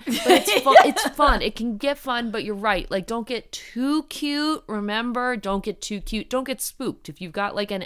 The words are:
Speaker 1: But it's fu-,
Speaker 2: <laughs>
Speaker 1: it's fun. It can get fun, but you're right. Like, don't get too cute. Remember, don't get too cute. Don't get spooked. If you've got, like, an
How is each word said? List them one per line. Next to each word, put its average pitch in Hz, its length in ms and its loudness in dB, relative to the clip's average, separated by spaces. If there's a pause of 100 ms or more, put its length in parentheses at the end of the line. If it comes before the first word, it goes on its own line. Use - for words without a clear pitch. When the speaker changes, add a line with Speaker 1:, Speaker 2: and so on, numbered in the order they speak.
Speaker 1:
But 247 100 -2 (120)
it's - 240 6 (100)
fu-, 269 180 8
Speaker 2:
<laughs> - 40 8
Speaker 1:
it's - 260 0
fun. 254 320 4
It - 140 -4
can 220 220 -4
get 277 200 -2
fun, 240 340 -4
but - 120 -4
you're 208 100 -4
right. 202 380 0
Like, 190 160 -2
don't 233 200 -4
get 233 260 -6
too 285 500 -2
cute. 294 640 -2
Remember, 233 680 -2
don't 196 260 -2
get - 180 -6
too 202 200 -8
cute. - 280 -6
Don't 254 160 -2
get 262 160 -6
spooked. - 480 -8
If 151 120 -14
you've 175 120 -12
got, 202 220 -4
like, 208 160 -4
an 196 140 -6